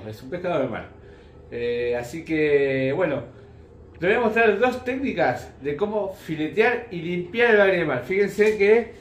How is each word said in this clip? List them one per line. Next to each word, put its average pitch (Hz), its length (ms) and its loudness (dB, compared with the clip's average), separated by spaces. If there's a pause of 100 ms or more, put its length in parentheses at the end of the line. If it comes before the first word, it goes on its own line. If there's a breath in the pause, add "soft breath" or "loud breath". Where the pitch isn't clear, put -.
es 107 140 -14
un 123 80 -16
pescado 175 320 -4
de 127 60 -2
mar. 92 220 -10 (600 loud breath)
Eh, 120 500 -2
así 156 240 -10
que, 139 720 2
bueno, 156 280 -2 (760 loud breath)
te 160 60 -4
voy 208 100 4
a 247 40 0
mostrar 220 400 2
dos 247 260 0
técnicas 233 680 -2 (120)
de 143 120 -4
cómo 202 380 -4
filetear 156 760 -2
y 170 100 -8
limpiar 180 540 0
el - 20 6
bagre 196 220 4
de 165 60 0
mar. 131 200 -2
Fíjense 208 540 2
que, 220 420 4